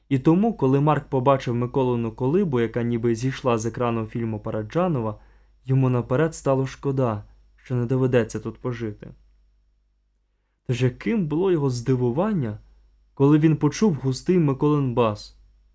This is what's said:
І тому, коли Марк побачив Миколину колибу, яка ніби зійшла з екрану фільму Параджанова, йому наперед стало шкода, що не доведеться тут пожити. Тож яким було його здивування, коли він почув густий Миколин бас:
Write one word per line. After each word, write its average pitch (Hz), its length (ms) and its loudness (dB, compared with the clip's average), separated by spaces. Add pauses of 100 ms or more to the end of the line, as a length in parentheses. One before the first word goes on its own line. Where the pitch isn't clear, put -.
І 139 100 2
тому, 180 360 4
коли 135 260 2
Марк 147 280 0
побачив 131 460 0
Миколину 120 580 -2
колибу, 139 480 0
яка 117 220 -2
ніби 120 320 0
зійшла 123 440 -2
з 110 80 -4
екрану 117 400 -4
фільму 110 340 -6
Параджанова, 113 800 -4 (440)
йому 131 260 2
наперед 127 440 0
стало 135 320 0
шкода, 131 580 -4 (320)
що - 180 -8
не 120 120 0
доведеться 123 540 0
тут 113 180 -10
пожити. 117 520 -8 (1600)
Тож 120 160 -2
яким 190 440 0
було 170 260 0
його 143 180 2
здивування, 123 880 0 (560)
коли 143 240 6
він 156 180 4
почув 156 380 2
густий 135 440 0
Миколин 143 560 2
бас: 110 440 -2 (360)